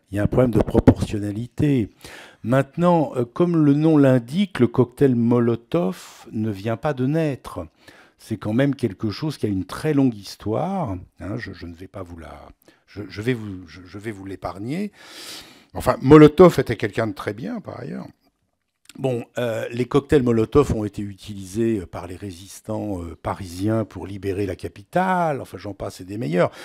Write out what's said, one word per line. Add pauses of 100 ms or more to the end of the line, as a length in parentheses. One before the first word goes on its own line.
(100)
Il
y
a
un
problème
de
proportionnalité. (520)
Maintenant,
euh,
comme
le
nom
l'indique,
le
cocktail
Molotov
ne
vient
pas
de
naître. (520)
C'est
quand
même
quelque
chose
qui
a
une
très
longue
histoire. (240)
Hein,
je,
je
ne
vais
pas
vous
la... (380)
Je,
je
vais
vous,
je,
je
vais
vous
l'épargner. (800)
Enfin,
Molotov
était
quelqu'un
de
très
bien,
par
ailleurs. (920)
Bon, (140)
euh,
les
cocktails
Molotov
ont
été
utilisés,
euh,
par
les
résistants,
euh,
parisiens
pour
libérer
la
capitale.
Enfin,
j'en
passe
et
des
meilleurs. (140)